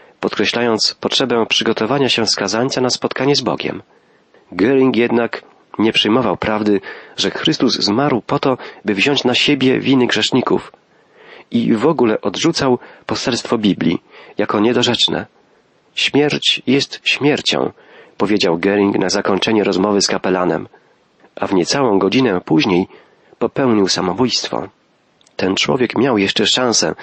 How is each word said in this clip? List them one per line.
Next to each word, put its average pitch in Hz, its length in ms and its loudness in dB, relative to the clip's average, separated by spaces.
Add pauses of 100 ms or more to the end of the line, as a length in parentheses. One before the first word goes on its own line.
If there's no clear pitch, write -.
(200)
podkreślając 110 800 -2
potrzebę 120 460 0
przygotowania 113 640 0
się 113 180 0
skazańca 110 540 -2
na 127 80 0
spotkanie 131 460 -2
z 135 60 0
Bogiem. 98 400 -4 (720)
Göring 127 420 4
jednak 117 480 0 (360)
nie 107 140 2
przyjmował 113 440 2
prawdy, 104 440 0 (360)
że 135 140 -2
Chrystus 143 420 -2
zmarł 107 480 0
po - 180 -2
to, 131 180 0 (280)
by 104 80 0
wziąć 123 300 0
na 120 120 2
siebie 131 440 2
winy 123 280 2
grzeszników. - 640 -2 (800)
I 113 220 0
w 110 120 0
ogóle 123 360 2
odrzucał 135 580 0 (260)
poselstwo 117 520 -4
Biblii 92 440 0 (360)
jako - 220 -2
niedorzeczne. 113 640 0 (720)
„Śmierć 143 720 0
jest 131 360 0
śmiercią”, - 680 0 (460)
powiedział 98 400 0
Göring 101 420 2
na 92 100 0
zakończenie 101 540 0
rozmowy 98 380 2
z 87 60 0
kapelanem, 92 600 0 (680)
a 101 120 -6
w 101 60 -2
niecałą 98 460 2
godzinę 98 460 2
później 107 420 2 (520)
popełnił 113 480 2
samobójstwo. 90 800 -2 (680)
Ten 95 200 -2
człowiek 127 420 0
miał 120 200 2
jeszcze 98 280 0
szansę, 113 580 0